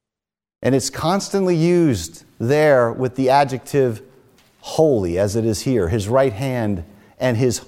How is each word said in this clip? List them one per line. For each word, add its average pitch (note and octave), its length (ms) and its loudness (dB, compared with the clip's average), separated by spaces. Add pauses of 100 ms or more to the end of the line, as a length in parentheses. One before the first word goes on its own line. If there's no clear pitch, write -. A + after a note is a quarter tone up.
(600)
And B2 120 0
it's C3+ 160 0
constantly F#3 680 -2
used D#3+ 680 0 (160)
there C3 520 4
with B2 240 -4
the C3 140 0
adjective C3 720 0 (600)
holy, G2+ 580 0
as G2+ 160 0
it A2+ 100 0
is A2 160 -2
here, G#2+ 280 0
his G2+ 180 -2
right C3 240 2
hand G#2+ 540 -4 (340)
and B2 160 0
his A#2+ 320 -2